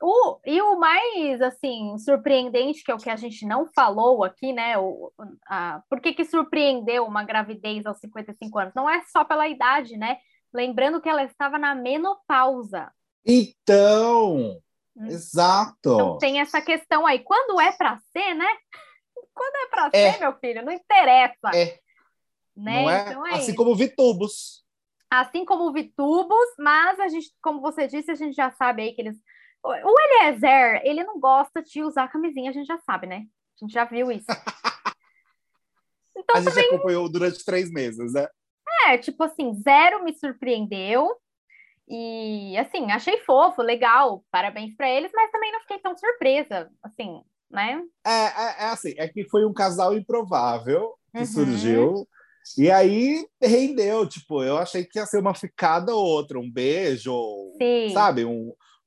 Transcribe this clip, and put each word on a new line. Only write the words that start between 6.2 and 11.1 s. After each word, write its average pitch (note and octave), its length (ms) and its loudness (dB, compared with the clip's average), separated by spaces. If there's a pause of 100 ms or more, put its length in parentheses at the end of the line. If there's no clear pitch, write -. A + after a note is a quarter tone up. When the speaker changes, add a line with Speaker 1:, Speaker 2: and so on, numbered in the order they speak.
Speaker 1:
surpreendeu C4+ 800 0
uma G#3 180 -6
gravidez G#3+ 640 -6
aos G#3 140 -10
cinquenta G#3+ 320 -16
e G#3 40 -16
cinco A3 240 -8
anos? F#3+ 160 -6
Não C4+ 140 -2
é F4 140 -2
só D#4+ 200 0
pela D4+ 240 0
idade, C4 480 -2
né? A3+ 220 -4 (360)
Lembrando B3+ 480 0
que D#4+ 60 -6
ela D#4 160 0